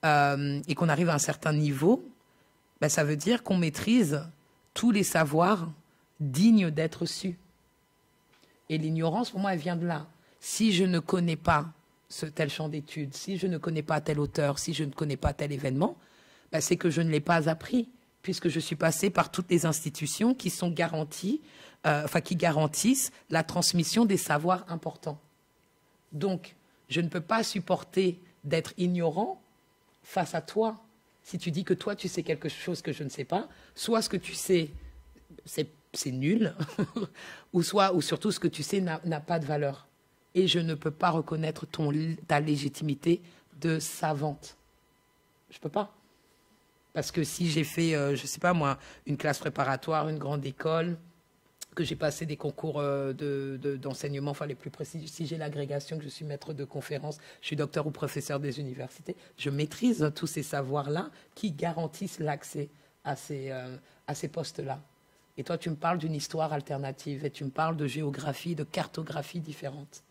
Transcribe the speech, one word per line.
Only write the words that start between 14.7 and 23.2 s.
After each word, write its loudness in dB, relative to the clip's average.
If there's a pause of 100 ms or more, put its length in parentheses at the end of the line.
je -2
ne -2
connais -2
pas 0
tel -4
événement, 0 (560)
bah, 2
c'est 2
que 2
je 2
ne 4
l'ai 4
pas 4
appris, 0 (340)
puisque -2
je 0
suis -4
passée 2
par 2
toutes -4
les 4
institutions 0
qui -2
sont -2
garanties, -2 (460)
euh, 4
enfin, 2
qui -2
garantissent 2 (200)